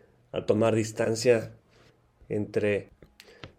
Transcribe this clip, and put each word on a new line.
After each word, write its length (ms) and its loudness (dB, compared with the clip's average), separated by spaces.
a 120 -6
tomar 300 2
distancia 760 0
entre 600 -2